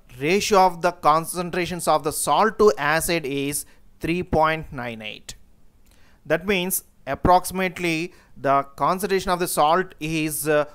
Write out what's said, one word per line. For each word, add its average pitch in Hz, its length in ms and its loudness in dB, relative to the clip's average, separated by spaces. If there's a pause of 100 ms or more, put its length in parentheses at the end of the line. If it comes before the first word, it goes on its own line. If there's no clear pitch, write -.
(200)
ratio 190 400 2
of 180 240 2
the 175 80 2
concentrations 165 960 -2
of 156 160 2
the 151 80 -2
salt 170 480 0
to 208 180 8
acid 156 480 -2
is 139 400 -4 (340)
three 175 220 -2
point 160 500 0
nine 120 300 -10
eight. 107 340 -14 (880)
That 165 200 0
means 185 380 -2 (240)
approximately 180 1040 0 (240)
the 139 260 2 (120)
concentration 185 540 -2
of 180 100 0
the 175 80 -2
salt 170 520 2
is, 156 480 -4
uh, 147 280 2